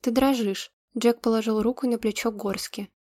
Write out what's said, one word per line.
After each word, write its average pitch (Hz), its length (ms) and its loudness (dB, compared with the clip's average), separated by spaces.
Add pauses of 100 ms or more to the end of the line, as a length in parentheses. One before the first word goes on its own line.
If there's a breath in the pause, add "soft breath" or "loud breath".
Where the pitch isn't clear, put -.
Ты 247 80 0
дрожишь. 233 600 2 (280)
Джек 233 240 2
положил 220 400 2
руку 254 240 0
на 233 100 0
плечо 226 340 -2
Горски. 202 600 -6 (120)